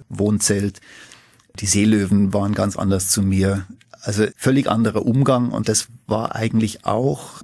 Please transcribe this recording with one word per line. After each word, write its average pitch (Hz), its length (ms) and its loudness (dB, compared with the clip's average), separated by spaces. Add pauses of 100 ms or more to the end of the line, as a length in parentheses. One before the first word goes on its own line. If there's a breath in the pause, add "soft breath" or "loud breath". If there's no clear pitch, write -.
Wohnzelt. 101 720 -2 (760 loud breath)
Die 104 100 -8
Seelöwen 101 640 2
waren 101 220 0
ganz 101 220 -2
anders 95 340 0
zu 104 120 0
mir. 95 440 0 (340)
Also 104 260 0 (100)
völlig 135 300 2
anderer 110 380 0
Umgang 127 460 2
und - 180 -4
das 107 200 -2 (180)
war 110 280 -2
eigentlich 110 520 -2
auch 127 580 -2